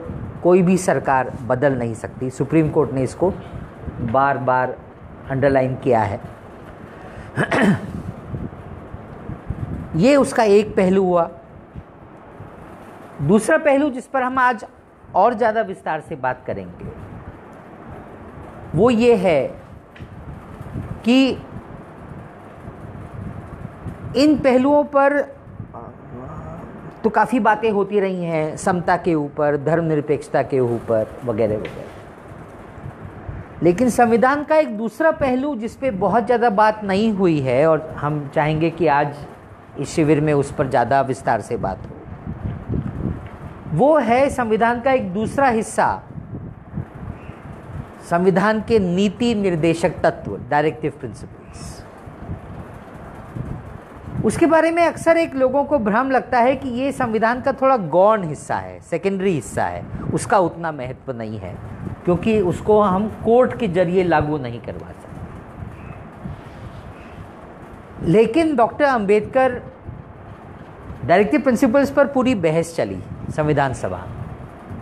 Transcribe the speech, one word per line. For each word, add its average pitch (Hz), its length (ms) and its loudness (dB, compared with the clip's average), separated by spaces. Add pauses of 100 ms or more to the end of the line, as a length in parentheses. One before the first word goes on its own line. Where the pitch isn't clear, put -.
(440)
कोई 180 180 8
भी 180 160 6
सरकार 135 640 0
बदल 131 320 2
नहीं 117 200 -2
सकती। - 360 -6
सुप्रीम 151 400 2
कोर्ट 139 220 2
ने 131 120 0
इसको 180 300 0 (680)
बार-बार 127 760 2 (520)
underline 131 460 2
किया 117 260 2
है। 98 200 -2 (1300)
<clears throat> 196 220 4 (2250)
ये 240 200 6
उसका 247 280 2
एक 214 320 4
पहलू 190 280 4
हुआ। 175 280 2 (1900)
दूसरा 208 360 4
पहलू 294 320 4
जिस 247 180 -8
पर 262 160 -2
हम 254 140 -2
आज 247 280 2 (500)
और 214 180 6
ज़्यादा 220 280 2
विस्तार 175 400 -4
से 160 140 -10
बात 127 320 -4
करेंगे, 95 600 -10 (1700)
वो 214 140 6
ये 240 260 6
है 165 400 2 (1500)
कि 254 320 4 (2750)
इन 285 220 6
पहलुओं 269 440 4
पर 285 380 4 (1800)
तो 220 60 2
काफ़ी 214 300 2
बातें 220 320 2
होती 202 280 0
रही 190 240 -2
हैं, 156 340 -2
समता 180 400 0
के 175 180 2
ऊपर, 147 420 0
धर्मनिरपेक्षता 151 840 0
के 139 160 0
ऊपर 113 640 0
वगैरह 107 300 0
वगैरह, - 280 -8 (1800)
लेकिन 180 260 4
संविधान 247 540 4
का 311 120 0
एक 262 220 2
दूसरा 269 340 0
पहलू 277 440 -2
जिस 220 200 -8
पे 262 160 -2
बहुत 196 340 2
ज़्यादा 240 240 4
बात 214 340 2
नहीं 208 300 2
हुई 180 260 2
है 131 280 4
और 156 300 0
हम 147 380 -4
चाहेंगे 156 340 2
कि 160 180 0
आज 143 280 2 (640)
इस 143 100 -4
शिविर 151 320 4
में 151 120 2
उस 139 180 0
पर 143 160 -2
ज़्यादा 127 340 2
विस्तार 123 400 0
से 113 160 -6
बात 95 200 -4
हो, - 180 -14 (1800)
वो 277 240 6
है 254 320 4
संविधान 233 520 0
का 262 100 2
एक 208 220 0
दूसरा 220 340 2
हिस्सा, 190 540 0 (2000)
संविधान 190 520 4
के 226 180 4
नीति 202 560 2
निर्देशक 170 540 2
तत्व, 110 500 -2 (100)
directive 151 500 0
प्रिंसिपल्स। - 880 -14 (2500)
उसके 269 200 4
बारे 320 260 6
में 339 140 4
अक्सर 330 320 2
एक 330 180 0
लोगों 262 280 2
को 202 160 2
भ्रम 226 320 2
लगता 254 280 2
है 254 160 4
कि 269 140 -6
ये 254 220 -2
संविधान 233 500 0
का 269 100 0
थोड़ा 262 260 4
गौण 190 460 4
हिस्सा 143 320 -4
है, 92 240 -6
secondary 190 520 0
हिस्सा 117 340 -2
है, 87 200 -4 (280)
उसका 202 260 2
उतना 165 320 -2
महत्व 131 420 -8
नहीं 110 260 -8
है, 92 160 -10 (500)
क्योंकि 202 360 2
उसको 208 400 4
हम 202 260 2
कोर्ट 233 500 2
के 233 100 -2
जरिए 180 360 2
लागू 151 340 2
नहीं 120 240 -8
करवा 90 260 -10
सकते। - 340 -16 (2750)
लेकिन 226 480 4
डॉक्टर 233 300 2
अंबेडकर, 240 760 2 (1400)
directive 208 360 4
principles 269 480 4
पर 277 180 4
पूरी 254 280 2
बहस 165 400 0
चली 98 240 -2 (360)
संविधान 143 380 2
सभा 95 240 -6
में, - 280 -10 (560)